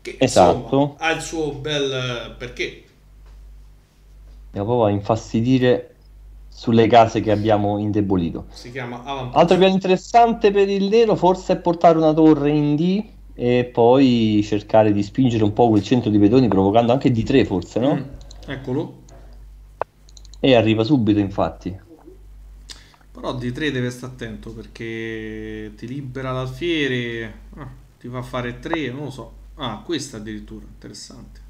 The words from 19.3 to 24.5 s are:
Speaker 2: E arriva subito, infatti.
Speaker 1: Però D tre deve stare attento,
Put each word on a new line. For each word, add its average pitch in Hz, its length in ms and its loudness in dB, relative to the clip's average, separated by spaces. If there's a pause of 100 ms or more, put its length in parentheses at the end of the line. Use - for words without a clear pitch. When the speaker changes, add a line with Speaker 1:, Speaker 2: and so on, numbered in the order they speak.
Speaker 2:
E 135 140 4
arriva 110 300 2
subito, 110 340 2
infatti. 95 600 -4 (1300)
Speaker 1:
Però - 220 -10
D 123 180 -8
tre 151 180 -4
deve 123 200 -4
stare 127 220 -14
attento, 113 400 -14